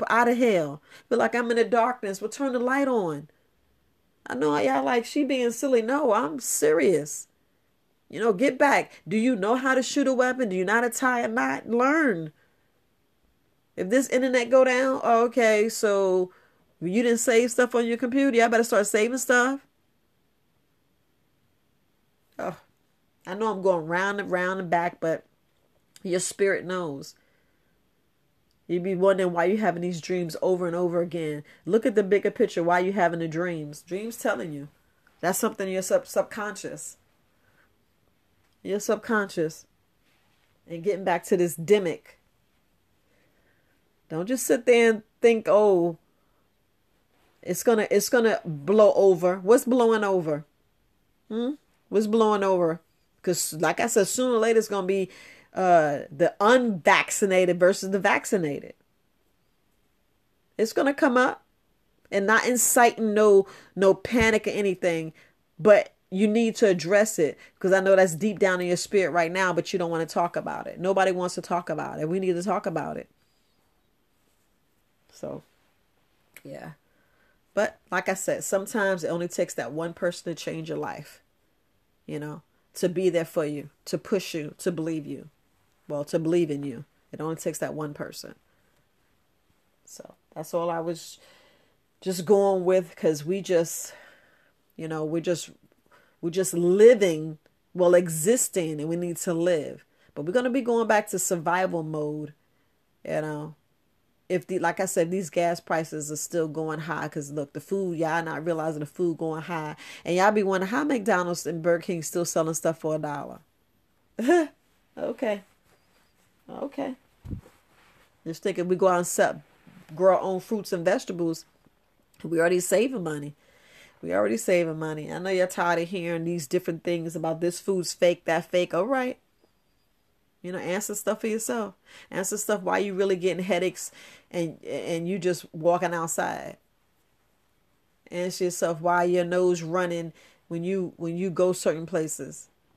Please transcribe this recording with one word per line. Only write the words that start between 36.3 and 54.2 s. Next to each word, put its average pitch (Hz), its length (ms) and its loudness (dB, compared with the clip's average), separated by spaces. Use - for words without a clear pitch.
Your 190 180 -4
subconscious. 202 840 -4
And 170 160 -12
getting 190 220 -2
back 175 200 -2
to 202 120 0
this 175 200 0
demic. 175 440 0
Don't 165 180 -6
just 247 200 -4
sit 254 180 2
there 233 260 6
and 214 120 0
think, 233 280 4
"Oh, 180 500 6
it's - 200 -4
gonna, 220 280 4
it's 208 180 2
gonna 226 360 2
blow 180 500 4
over." 180 460 4
What's 226 240 6
blowing 226 400 4
over? 160 400 0
Hmm? 240 240 -4
What's 214 160 2
blowing 214 380 4
over? 175 360 2
'Cause 170 320 -2
like 160 260 0
I - 80 0
said, 196 200 2
sooner 254 260 0